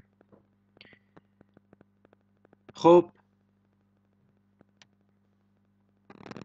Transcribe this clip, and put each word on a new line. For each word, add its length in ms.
خب 360